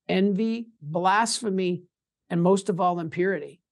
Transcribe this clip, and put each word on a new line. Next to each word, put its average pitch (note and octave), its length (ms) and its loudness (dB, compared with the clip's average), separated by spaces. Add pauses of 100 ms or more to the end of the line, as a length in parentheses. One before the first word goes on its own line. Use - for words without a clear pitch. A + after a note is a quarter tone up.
envy, A3 580 0 (140)
blasphemy, F#3 1000 0 (460)
and E3+ 140 0
most G3 240 4
of F#3+ 140 -2
all, F3+ 180 0
impurity. E3 600 -4 (100)